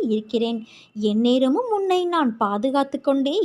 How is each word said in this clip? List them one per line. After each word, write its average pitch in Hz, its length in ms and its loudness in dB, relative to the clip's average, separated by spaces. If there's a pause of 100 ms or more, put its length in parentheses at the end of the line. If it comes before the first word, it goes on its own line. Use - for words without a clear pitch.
இருக்கிறேன். 220 540 -2 (400)
எந்நேரமும் 254 720 2
உன்னை 381 340 0
நான் 302 320 0
பாதுகாத்து 262 640 -2
கொண்டே 277 440 0